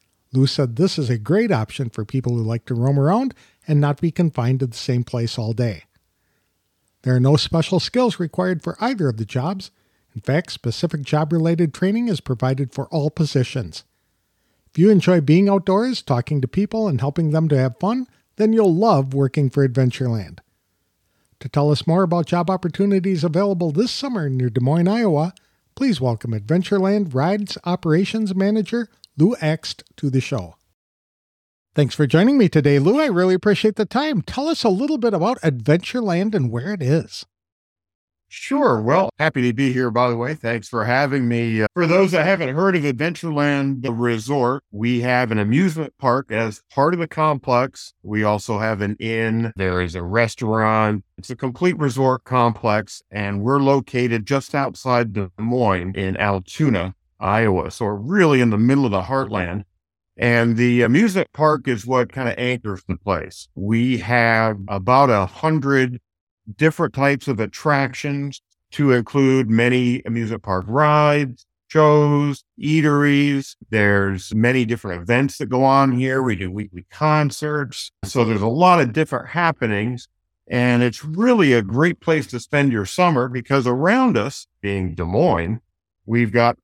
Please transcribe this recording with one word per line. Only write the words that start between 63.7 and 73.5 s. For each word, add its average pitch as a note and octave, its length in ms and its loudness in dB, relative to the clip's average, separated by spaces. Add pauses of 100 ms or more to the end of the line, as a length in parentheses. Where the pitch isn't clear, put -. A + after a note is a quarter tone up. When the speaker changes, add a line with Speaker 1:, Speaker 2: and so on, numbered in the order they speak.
Speaker 2:
have A2+ 680 2
about A#2+ 420 2
a G#2 160 2
hundred C3+ 760 0 (580)
different D#3 360 0
types C#3 340 0
of B2 120 -2
attractions C#3 1040 -4 (300)
to C#3+ 200 2
include C3 580 2
many B2 560 2
amusement A2+ 380 -6
park F#2 240 -4
rides, D3 800 0 (220)
shows, D3 760 2 (180)
eateries. C#3+ 920 0 (140)